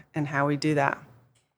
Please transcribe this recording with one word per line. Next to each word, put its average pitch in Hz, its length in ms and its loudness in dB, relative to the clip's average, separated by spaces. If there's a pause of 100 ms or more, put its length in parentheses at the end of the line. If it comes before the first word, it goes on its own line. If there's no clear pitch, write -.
(140)
and 147 140 -2
how 143 180 0
we 147 100 0
do 151 200 0
that. 139 200 2 (600)